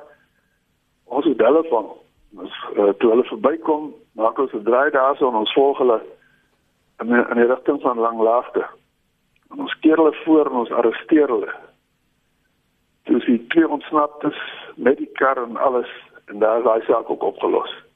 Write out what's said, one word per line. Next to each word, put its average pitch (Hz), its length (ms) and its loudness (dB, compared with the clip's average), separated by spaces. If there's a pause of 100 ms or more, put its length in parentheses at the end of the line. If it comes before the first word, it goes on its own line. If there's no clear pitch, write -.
(1040)
Ons 143 200 -4
moet 135 140 2
hulle 143 300 4
vang. 107 180 0 (500)
Ons, 92 160 -14 (220)
eh, 101 140 4 (100)
toe 120 100 4
hulle 120 140 4
verbykom, 151 680 -2 (180)
maak 113 280 0
ons 135 140 -2
'n 110 100 -8
draai 123 280 2
daar 135 260 2
so 143 100 0
en 120 80 -2
ons 107 180 -2
volg 139 240 2
hulle 120 240 2 (1000)
in 113 80 -8
die, 120 220 2
in 120 60 -4
die 117 100 4
rigting 131 360 0
van 127 160 -2
Langlaagte. 113 680 0 (840)
En - 80 -12
ons - 200 -10
keer 156 160 4
hulle 156 180 4 (120)
voor 160 200 4
en 139 60 -4
ons 120 200 -4
arresteer 120 560 2
hulle. 110 260 -4 (1500)
Toe - 140 2
is - 80 -4
die 120 220 0
twee 165 200 2
ontsnaptes 147 720 -2 (380)
met 131 220 0
die - 160 -10
kar 135 240 0
en 117 200 -8
alles, 123 300 0 (380)
en 104 140 -14
daar 107 180 2
is 117 60 -2
daai 113 180 2
saak 113 280 -2
ook - 140 -4
opgelos. - 500 -2 (220)